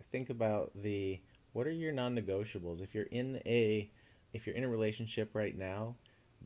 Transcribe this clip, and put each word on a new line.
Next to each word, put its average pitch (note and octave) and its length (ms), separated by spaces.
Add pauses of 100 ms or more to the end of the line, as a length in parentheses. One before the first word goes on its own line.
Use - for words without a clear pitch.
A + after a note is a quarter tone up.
(100)
think C3 200
about A2 440
the, G2 460 (320)
what A#2+ 140
are D#3 60
your D#3+ 200
non-negotiables? G2+ 880
If F#2+ 140
you're G#2+ 100
in B2+ 400
a, G#2+ 460 (420)
if A2 140
you're G#2 100
in B2+ 80
a B2+ 40
relationship A2 640
right G#2+ 240
now, G#2 380 (500)